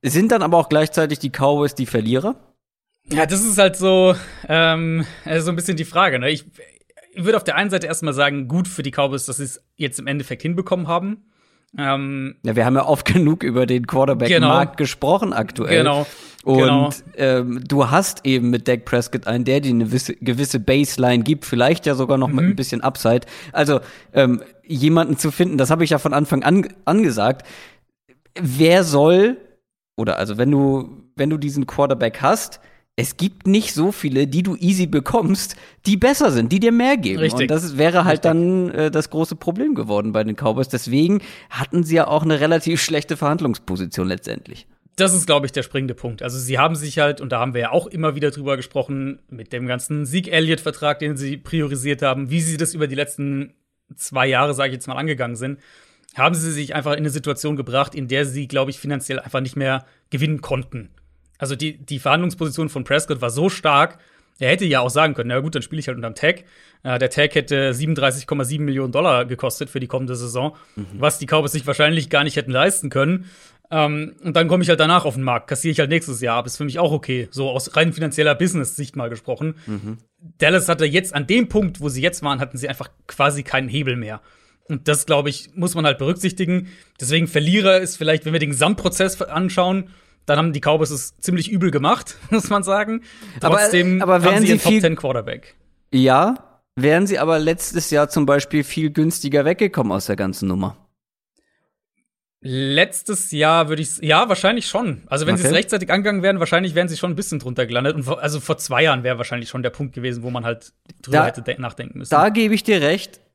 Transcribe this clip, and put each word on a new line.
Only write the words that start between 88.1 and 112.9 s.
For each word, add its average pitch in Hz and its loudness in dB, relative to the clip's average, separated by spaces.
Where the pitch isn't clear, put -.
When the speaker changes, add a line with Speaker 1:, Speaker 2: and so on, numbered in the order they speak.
Speaker 2:
wenn 156 -4
wir 160 0
den 147 -2
Gesamtprozess 180 0
anschauen, 185 -2
dann 147 4
haben 160 2
die 143 -4
Cowboys 151 2
es - -8
ziemlich 180 -2
übel 185 2
gemacht, 147 -2
<laughs> - -10
muss 214 0
man 202 0
sagen. 208 -2
Speaker 1:
Aber, 180 4
Speaker 2:
Trotzdem 185 2
Speaker 1:
aber 180 4
wären 180 6
Speaker 2:
haben 214 4
sie 214 6
Speaker 1:
sie 220 6
Speaker 2:
ihren 220 4
Speaker 1:
viel 214 4
Speaker 2:
Top 175 4
Ten 160 0
Quarterback. 117 -8
Speaker 1:
Ja, 135 4
wären 156 4
sie 190 -2
aber 160 2
letztes 160 -2
Jahr 147 2
zum 147 2
Beispiel 143 2
viel 156 -2
günstiger 147 0
weggekommen 170 0
aus 95 -2
der 98 -2
ganzen 95 -4
Nummer? 92 -2
Speaker 2:
Letztes 139 -2
Jahr 151 4
würde 156 -2
ich 156 -4
s-, - -8
ja, 160 4
wahrscheinlich 208 0
schon. 190 -4
Also 151 -2
wenn 180 2
sie 175 -2
es - 4
Speaker 1:
Okay. 160 2
Speaker 2:
rechtzeitig 196 -2
angegangen 196 0
wären, 196 2
wahrscheinlich 170 0
wären 175 2
sie 160 -8
schon 175 -4
ein 156 -4
bisschen 160 -6
drunter 123 -4
gelandet. 123 -2
Und 143 -4
vor, 135 -4
also 147 -4
vor 156 -4
zwei 127 0
Jahren 131 2
wäre 127 0
wahrscheinlich 120 -8
schon 131 -8
der 120 -2
Punkt 131 -8
gewesen, 120 -6
wo 120 -8
man 123 -6
halt 117 -8
drüber 147 2
Speaker 1:
Da, 165 4
Speaker 2:
hätte - -6
de-, 123 -8
nachdenken 120 -12
müssen. - -10
Speaker 1:
da 156 6
gebe 214 2
ich 202 -2
dir 196 2
recht. 160 -2